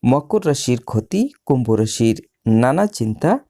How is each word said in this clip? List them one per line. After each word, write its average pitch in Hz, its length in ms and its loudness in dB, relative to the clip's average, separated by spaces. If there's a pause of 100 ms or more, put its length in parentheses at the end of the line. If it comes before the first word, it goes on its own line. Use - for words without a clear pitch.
মকর 143 420 0
রাশির 131 400 -2
ক্ষতি, 117 360 -2 (240)
কুম্ভ 127 220 0 (120)
রাশির 110 380 0 (440)
নানা 147 260 2
চিন্তা 117 440 -4 (180)